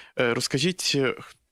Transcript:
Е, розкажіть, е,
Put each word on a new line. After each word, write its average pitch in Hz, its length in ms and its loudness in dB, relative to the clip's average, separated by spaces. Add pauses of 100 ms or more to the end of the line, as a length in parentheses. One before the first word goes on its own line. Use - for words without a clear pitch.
(180)
Е, 120 160 2
розкажіть, 147 600 0
е, 135 200 2 (360)